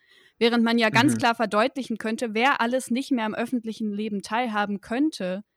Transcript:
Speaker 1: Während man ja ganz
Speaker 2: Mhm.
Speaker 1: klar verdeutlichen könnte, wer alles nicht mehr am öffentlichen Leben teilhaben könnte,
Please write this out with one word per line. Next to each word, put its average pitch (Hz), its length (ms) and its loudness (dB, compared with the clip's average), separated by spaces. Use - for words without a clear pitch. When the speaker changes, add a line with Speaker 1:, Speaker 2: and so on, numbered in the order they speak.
Speaker 1:
Während 233 260 4
man 233 140 4
ja 226 120 4
ganz 226 260 4
Speaker 2:
Mhm. - 20 0
Speaker 1:
klar 233 180 4
verdeutlichen 226 640 -2
könnte, 220 360 -6
wer 247 280 2
alles 240 300 -2
nicht 262 200 -2
mehr 233 140 2
am 214 100 -4
öffentlichen 220 560 -4
Leben 208 300 -4
teilhaben 214 600 -2
könnte, 208 600 -2